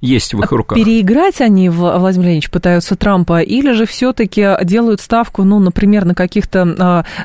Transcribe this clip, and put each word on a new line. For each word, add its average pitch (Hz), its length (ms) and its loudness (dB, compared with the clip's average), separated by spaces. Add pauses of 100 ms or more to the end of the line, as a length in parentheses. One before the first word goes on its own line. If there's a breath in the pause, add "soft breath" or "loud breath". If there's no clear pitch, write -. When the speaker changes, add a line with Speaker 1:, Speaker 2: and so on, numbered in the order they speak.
Speaker 1:
есть 123 320 -2
в 107 60 -4
их 104 140 -4
Speaker 2:
А 131 40 0
Speaker 1:
руках. 113 220 -2
Speaker 2:
переиграть 226 640 2
они, 190 280 2
Вла-, 175 300 0
Владимир 180 280 0
Владимирович, 165 240 -2
пытаются 175 440 0
Трампа 180 460 0
или 262 320 0
же 220 120 0
все-таки 208 800 0
делают 214 380 0
ставку, 233 420 -2
ну, 196 160 4
например, 202 460 2
на 175 100 0
каких-то, 180 640 -2
а, 175 260 0 (200 loud breath)